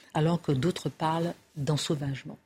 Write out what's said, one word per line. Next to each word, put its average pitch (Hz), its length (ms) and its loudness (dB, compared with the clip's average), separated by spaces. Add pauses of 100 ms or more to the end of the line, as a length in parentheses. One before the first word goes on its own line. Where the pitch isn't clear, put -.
(140)
alors 165 280 2
que 156 100 0
d'autres 147 380 0
parlent 165 440 0 (220)
d'ensauvagement. 143 920 -2